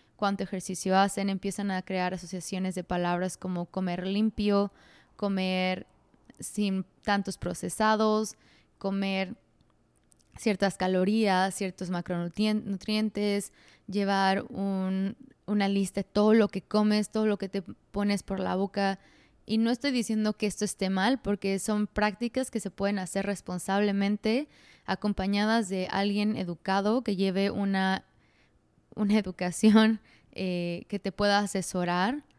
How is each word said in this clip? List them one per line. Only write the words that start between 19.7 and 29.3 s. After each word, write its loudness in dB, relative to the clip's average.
diciendo 0
que -2
esto -4
esté -4
mal, 2
porque -2
son 0
prácticas -2
que -6
se -6
pueden -2
hacer -4
responsablemente, 0
acompañadas 0
de -2
alguien 0
educado 0
que -2
lleve 0
una, 0
una 2
educación, 4